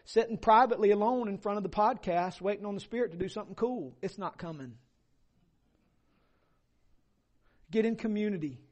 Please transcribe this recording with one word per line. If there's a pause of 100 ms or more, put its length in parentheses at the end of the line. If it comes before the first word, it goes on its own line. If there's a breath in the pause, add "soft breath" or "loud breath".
sitting
privately
alone
in
front
of
the
podcast
waiting
on
the
Spirit
to
do
something
cool.
It's
not
coming. (3000)
Get
in
community. (120)